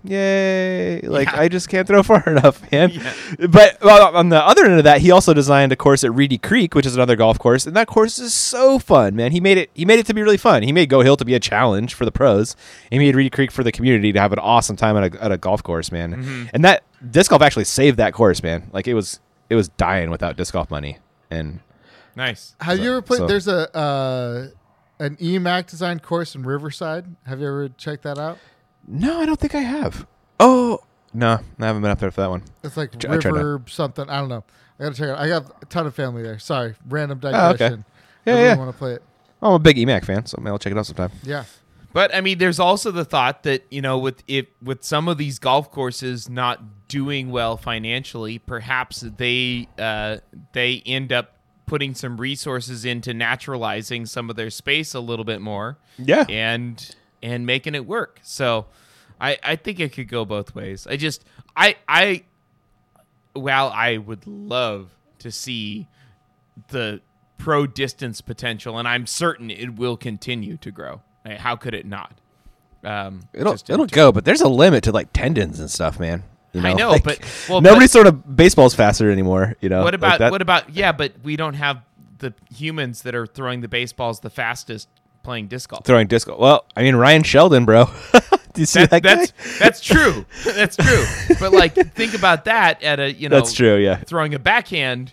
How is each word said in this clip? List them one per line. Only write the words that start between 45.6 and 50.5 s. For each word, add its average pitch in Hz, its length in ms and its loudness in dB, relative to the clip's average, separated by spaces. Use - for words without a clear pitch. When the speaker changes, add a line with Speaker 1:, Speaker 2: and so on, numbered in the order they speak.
Speaker 2:
courses 127 580 -10
not 120 580 -10
doing 135 440 -8
well 113 260 -6
financially, 117 800 -10
perhaps 123 600 -8
they, 123 680 -6
uh, 107 380 -8